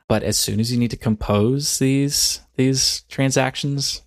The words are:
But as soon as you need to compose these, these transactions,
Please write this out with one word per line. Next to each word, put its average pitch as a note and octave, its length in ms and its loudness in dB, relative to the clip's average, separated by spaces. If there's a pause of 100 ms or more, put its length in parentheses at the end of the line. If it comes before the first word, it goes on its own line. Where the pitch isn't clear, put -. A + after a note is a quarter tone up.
But G#2+ 140 2
as G#2 160 -2
soon G#2 220 0
as A#2+ 120 0
you B2 60 0
need A#2+ 140 2
to - 60 -8
compose A2+ 800 0
these, C#3 640 0 (140)
these C3 540 0
transactions, C3+ 960 -2